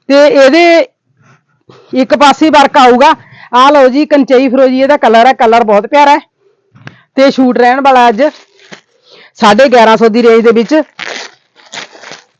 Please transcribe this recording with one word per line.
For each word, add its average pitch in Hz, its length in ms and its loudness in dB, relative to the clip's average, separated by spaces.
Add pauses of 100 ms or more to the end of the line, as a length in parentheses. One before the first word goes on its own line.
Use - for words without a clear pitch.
ਤੇ 277 180 2
ਇਹਦੇ 311 600 2 (1040)
ਇੱਕ 254 220 -2
ਪਾਸੇ 285 340 0
ਵਰਕ 277 280 0
ਆਊਗਾ। 254 360 2 (420)
ਆ 254 140 2
ਲਓ 285 180 2
ਜੀ 277 180 -2
ਕੰਚਈ 277 440 0
ਫਿਰੋਜ਼ੀ 262 320 -2
ਇਹਦਾ 277 160 0
ਕਲਰ 226 280 0
ਹੈ, 262 80 2
ਕਲਰ 233 300 -2
ਬਹੁਤ 214 240 -2
ਪਿਆਰਾ 285 260 0
ਹੈ 302 60 0 (960)
ਤੇ 269 160 0
ਸ਼ੂਟ 247 260 -2
ਰਹਿਣ 247 240 -2
ਵਾਲਾ 262 280 0
ਅੱਜ 226 140 -4 (1080)
ਸਾਢੇ 220 360 0
ਗਿਆਰਾਂ 226 280 2
ਸੌ 226 100 0
ਦੀ 226 160 -2
ਰੇਂਜ 226 200 2
ਦੇ 233 80 2
ਵਿੱਚ। 233 300 -2 (1600)